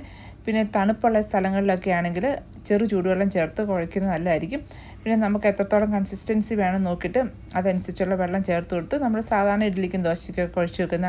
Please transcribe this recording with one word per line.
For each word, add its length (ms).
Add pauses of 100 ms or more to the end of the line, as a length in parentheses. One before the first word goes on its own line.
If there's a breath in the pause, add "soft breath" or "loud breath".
(440 loud breath)
പിന്നെ 180 (140)
തണുപ്പുള്ള 420 (100)
സ്ഥലങ്ങളിലൊക്കെ 680
ആണെങ്കിൽ 280 (420)
ചെറു 240
ചൂടുവെള്ളം 420
ചേർത്ത് 360
കുഴയ്ക്കുന്നത് 440
നല്ലതായിരിക്കും. 480 (400 loud breath)
പിന്നെ 220
നമുക്ക് 280
എത്രത്തോളം 440
കൺസിസ്റ്റൻസി 640
വേണം 260
നോക്കിയിട്ട് 340 (380)
അതനുസരിച്ചുള്ള 640
വെള്ളം 280
ചേർത്ത് 260
കൊടുത്ത് 280
നമ്മൾ 160 (120)
സാധാരണ 380
ഇഡ്ഡലിക്കും 380
ദോശയ്ക്കൊക്കെ 500
കുഴച്ച് 260
വെക്കുന്ന 260